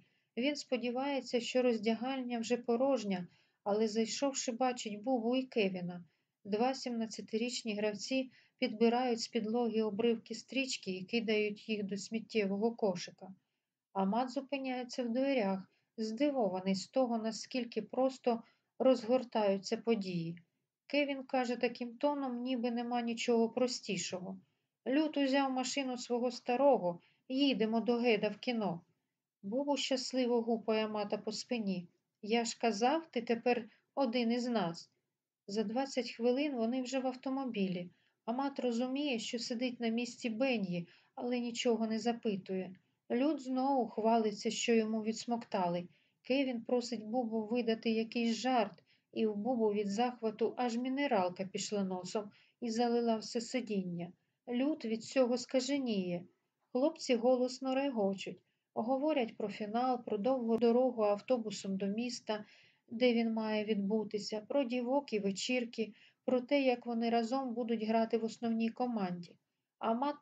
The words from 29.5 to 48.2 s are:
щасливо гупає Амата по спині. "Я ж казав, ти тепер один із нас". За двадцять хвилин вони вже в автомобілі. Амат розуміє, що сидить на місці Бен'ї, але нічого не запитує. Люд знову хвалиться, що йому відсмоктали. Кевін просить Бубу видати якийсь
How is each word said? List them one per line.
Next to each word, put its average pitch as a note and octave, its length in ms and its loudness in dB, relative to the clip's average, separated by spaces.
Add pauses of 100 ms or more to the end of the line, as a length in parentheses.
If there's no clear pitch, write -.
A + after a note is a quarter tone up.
щасливо B3+ 640 0
гупає A3 420 0
Амата G#3 340 -2
по G#3 140 -6
спині. G3 560 -2 (340)
"Я A3+ 220 0
ж - 140 -6
казав, B3 520 2
ти A#3 120 -2
тепер A#3+ 460 0 (260)
один A#3+ 380 2
із A#3+ 140 0
нас". F#3 440 -2 (560)
За G3+ 180 -2
двадцять B3 460 -2
хвилин B3+ 460 0
вони A#3+ 260 0
вже C4 160 -4
в B3+ 80 -2
автомобілі. A3+ 840 -2 (340)
Амат C4+ 340 -2
розуміє, B3+ 600 0
що A3+ 200 -6
сидить B3 420 -4
на A#3 80 -2
місці A#3+ 420 -4
Бен'ї, G#3+ 580 0 (260)
але B3 260 -2
нічого A#3 460 0
не A3 120 -2
запитує. G3 760 -2 (360)
Люд C4+ 300 2
знову B3+ 480 0
хвалиться, A3 640 2
що A#3 240 2
йому A3 280 2
відсмоктали. G3+ 880 -2 (340)
Кевін B3+ 400 0
просить A#3+ 420 -2
Бубу A3 420 -2
видати A3+ 440 0
якийсь A3+ 460 0